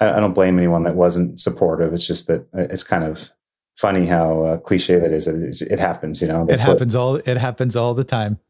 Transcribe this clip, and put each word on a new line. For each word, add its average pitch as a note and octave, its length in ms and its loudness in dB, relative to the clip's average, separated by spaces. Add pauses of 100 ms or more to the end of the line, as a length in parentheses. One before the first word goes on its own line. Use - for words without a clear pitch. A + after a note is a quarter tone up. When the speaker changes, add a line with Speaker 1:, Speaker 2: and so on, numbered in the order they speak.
Speaker 1:
I, G#2+ 140 2
I G#2+ 60 2
don't G2 140 0
blame F#2 240 4
anyone E2+ 240 2
that E2+ 140 -2
wasn't F2 420 2
supportive. D#2+ 540 0
It's E2+ 140 -4
just - 200 -4
that - 260 -2
it's F#2+ 300 -4
kind F2 220 -2
of D#2 260 -10 (480)
funny F#2+ 260 2
how, E2 400 2
uh, D#2+ 140 0
cliche F2+ 400 2
that E2+ 120 2
is. D#2 160 -2
It, D#2+ 360 -6 (100)
it - 60 0
happens, D#2+ 420 -4
you E2 80 0
know. E2 140 0
Speaker 2:
It E2+ 60 -2
Speaker 1:
That's F#2+ 120 2
what A2 80 2
Speaker 2:
happens A2 260 2
all, B2+ 220 0
it B2+ 220 -2
happens A#2+ 380 -2
all A#2+ 180 0
the C3 100 -2
time. G#2+ 340 -2 (120)